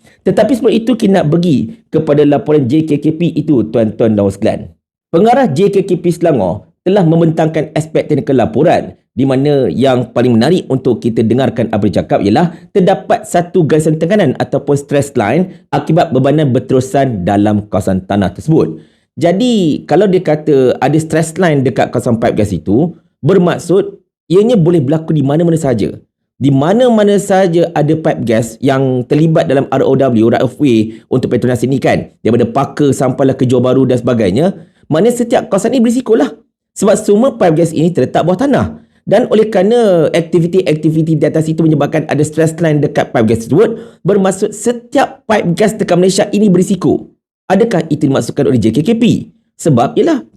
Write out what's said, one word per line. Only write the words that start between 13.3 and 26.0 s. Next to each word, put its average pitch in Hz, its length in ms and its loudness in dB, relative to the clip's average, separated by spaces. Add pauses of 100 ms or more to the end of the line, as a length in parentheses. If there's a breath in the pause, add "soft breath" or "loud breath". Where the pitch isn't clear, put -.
garisan 156 320 0
tekanan 165 400 0
ataupun 139 400 -2
stress 139 400 -2
line 139 560 -2
akibat 156 400 0
bebanan 139 400 2
berterusan 127 720 -2
dalam 104 400 0
kawasan 95 400 -2
tanah 98 240 -2
tersebut. - 480 -2 (360 loud breath)
Jadi, 185 720 0
kalau 196 240 2
dia 180 80 2
kata 151 640 2
ada 143 160 0
stress 160 400 -4
line 156 240 2
dekat 131 320 -2
kawasan 120 240 -2
pipe 113 160 0
gas 107 160 -2
itu, 107 480 -2 (240 loud breath)
bermaksud 175 800 0 (240)
ianya 214 320 2
boleh 165 240 2
berlaku 160 320 -2
di 147 80 0
mana-mana 165 320 0
sahaja. 127 400 -2 (400)